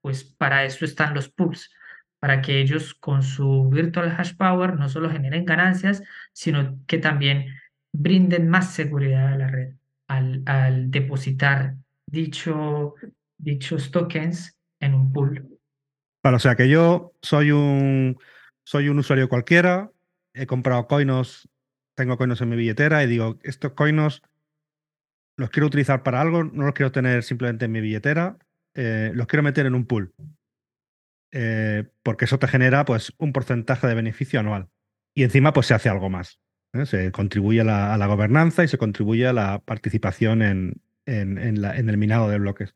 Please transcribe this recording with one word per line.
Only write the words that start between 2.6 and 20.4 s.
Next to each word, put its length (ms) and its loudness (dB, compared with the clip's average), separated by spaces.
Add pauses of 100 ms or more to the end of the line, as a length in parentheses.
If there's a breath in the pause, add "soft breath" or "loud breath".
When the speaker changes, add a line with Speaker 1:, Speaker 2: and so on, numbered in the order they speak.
Speaker 1:
con 280 -2
su 460 2
virtual 480 0
hash 180 -6
power 400 2
no 140 -2
solo 200 -2
generen 360 -2
ganancias, 560 2 (320 loud breath)
sino 440 -2 (100)
que 100 -2
también 480 0 (480 loud breath)
brinden 560 4
más 240 2
seguridad 600 0
a 40 -2
la 100 -2
red 260 -6 (340)
al, 380 -2
al 460 0
depositar 840 -2 (300)
dicho, 920 -4 (420)
dichos 540 -6
tokens 680 -4 (220)
en 140 2
un 200 4
pool. 340 -2 (760)
Speaker 2:
Vale, 120 6
o 40 2
sea 160 4
que 120 4
yo 540 4
soy 300 2
un, 680 2 (460 soft breath)
soy 260 -2
un 100 2
usuario 300 2
cualquiera, 600 2 (440)
he 120 -8